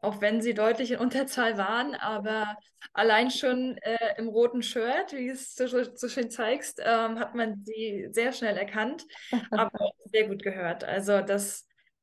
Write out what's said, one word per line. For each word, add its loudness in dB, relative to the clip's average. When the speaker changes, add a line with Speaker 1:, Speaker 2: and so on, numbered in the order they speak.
Speaker 1:
auch -2
wenn 4
sie 2
deutlich 2
in 0
Unterzahl 0
waren, 0
aber -2
allein 6
schon, 0
äh, 0
im -4
roten 4
Shirt, 0
wie -4
es -10
so, 0
so -2
schön -4
zeigst, -2
ähm, 2
hat -4
man -2
sie -6
sehr 2
schnell -2
erkannt, -2
Speaker 2:
<laughs> -2
Speaker 1:
aber 0
auch 0
sehr 4
gut -6
gehört. -4
Also 2
das -2